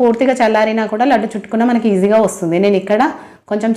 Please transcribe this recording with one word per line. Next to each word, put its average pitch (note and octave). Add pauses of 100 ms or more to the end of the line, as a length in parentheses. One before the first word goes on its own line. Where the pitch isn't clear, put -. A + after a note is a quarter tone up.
పూర్తిగా B3
చల్లారినా A3
కూడా A#3
లడ్డు A3
చుట్టుకున్నా A3
మనకి A#3
ఈజీగా G3+
వస్తుంది. E3+
నేను G3+
ఇక్కడ G#3 (520)
కొంచెం G#3+